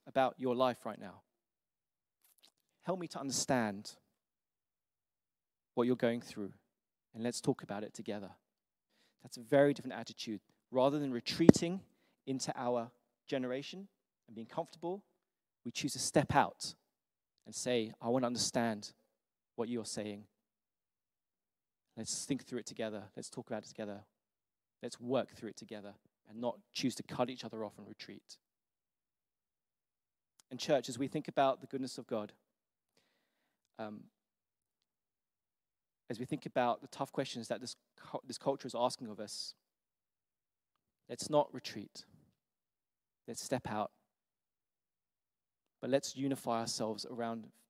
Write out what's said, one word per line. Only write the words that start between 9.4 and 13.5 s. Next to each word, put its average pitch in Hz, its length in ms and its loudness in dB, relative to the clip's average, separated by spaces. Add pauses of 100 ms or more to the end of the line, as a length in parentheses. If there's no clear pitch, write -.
very 139 320 8
different 123 260 -6
attitude. 110 440 -8 (280)
Rather 135 280 4
than 143 120 -2
retreating 170 720 8 (440)
into 131 300 -2
our 120 340 0 (360)
generation 139 640 -4 (380)